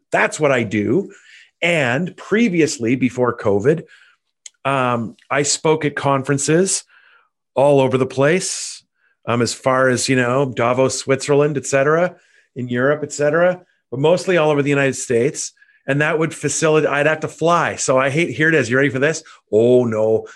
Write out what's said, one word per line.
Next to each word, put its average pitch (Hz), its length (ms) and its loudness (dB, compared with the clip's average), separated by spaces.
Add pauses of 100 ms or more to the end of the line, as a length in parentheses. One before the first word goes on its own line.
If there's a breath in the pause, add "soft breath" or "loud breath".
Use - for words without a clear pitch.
(100)
That's 208 300 -2
what 143 120 2
I 123 100 0
do. 107 500 -2 (480 loud breath)
And 160 560 -2
previously, 165 800 0
before 123 400 0
covid, 117 480 0 (800 soft breath)
um, 123 500 -2 (160)
I 139 120 0
spoke 156 420 -2
at 131 100 -2
conferences 143 880 0 (720 soft breath)
all 139 240 4
over 127 200 2
the 135 80 0
place, - 760 -2 (440)
um, 120 160 0
as 110 100 -2
far 131 380 2
as, 120 180 -2
you 131 80 2
know, 127 340 0
Davos, 123 480 0
Switzerland, 143 600 0
et 131 80 -10
cetera, 156 500 0 (380 soft breath)
in 123 140 -8
Europe, 135 340 0
et 147 100 -10
cetera, 170 500 0 (280 soft breath)
but 123 100 -8
mostly 180 380 2
all 156 120 2
over 143 120 2
the 139 80 0
United 139 240 0
States. - 580 -2 (360 soft breath)
And 139 120 0
that 156 180 0
would 160 160 -2
facilitate, 156 560 0
I'd 143 160 0
have 156 140 0
to 147 80 -6
fly. 156 480 0
So 131 200 0
I 131 140 2
hate, 160 200 -2
here 151 180 0
it 160 80 4
is. 120 120 2
You 123 80 0
ready 139 120 4
for 127 100 -4
this? 156 240 0 (300 loud breath)
Oh 120 320 6
no, 110 520 0